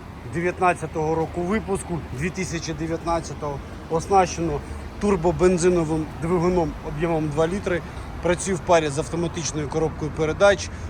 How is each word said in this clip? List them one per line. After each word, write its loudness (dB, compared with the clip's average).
дев'ятнадцятого 0
року -2
випуску, -2
дві -2
тисячі -6
дев'ятнадцятого, -4
оснащено 2
турбобензиновим 4
двигуном 2
об'ємом 0
два 2
літри, -2
працює 2
в -2
парі 6
з -2
автоматичною -4
коробкою -2
передач, 4